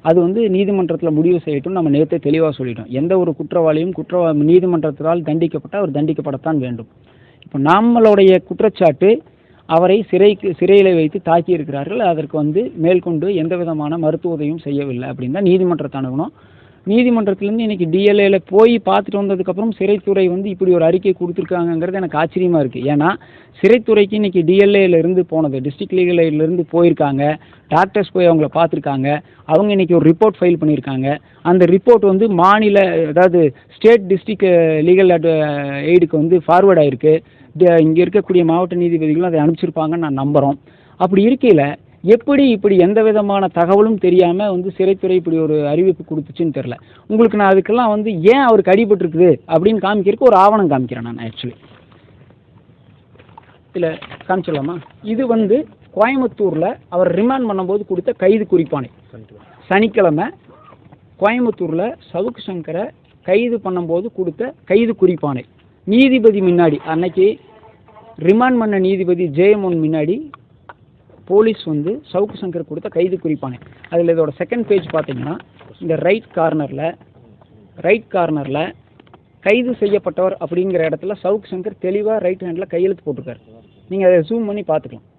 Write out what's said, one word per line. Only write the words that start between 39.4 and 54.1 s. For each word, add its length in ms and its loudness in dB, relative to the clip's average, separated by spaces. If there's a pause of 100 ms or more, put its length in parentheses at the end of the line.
அனுப்பிச்சிருப்பாங்கன்னு 720 -2
நான் 80 -4
நம்புறோம். 400 0 (380)
அப்படி 300 2
இருக்கையில 500 2 (260)
எப்படி 460 2
இப்படி 280 2
எந்த 260 4
விதமான 460 0
தகவலும் 500 2
தெரியாம 520 2
வந்து 280 -4
சிறைத்துறை 320 0
இப்படி 280 -2
ஒரு 280 0
அறிவிப்பு 380 0
கொடுத்துச்சுன்னு 500 -6
தெரியல. 180 -8 (340)
உங்களுக்கு 320 2
நான் 140 4
அதுக்கெல்லாம் 360 0
வந்து 340 -4
ஏன் 160 6
அவருக்கு 320 2
அடிபட்டிருக்குது 680 2 (100)
அப்படின்னு 300 0
காமிக்கிறதுக்கு 400 -2
ஒரு 180 4
ஆவணம் 340 4
காமிக்கிறேன் 300 -4
நான். 160 -12
actually 380 -12 (2250)
இதுல 220 -4 (320)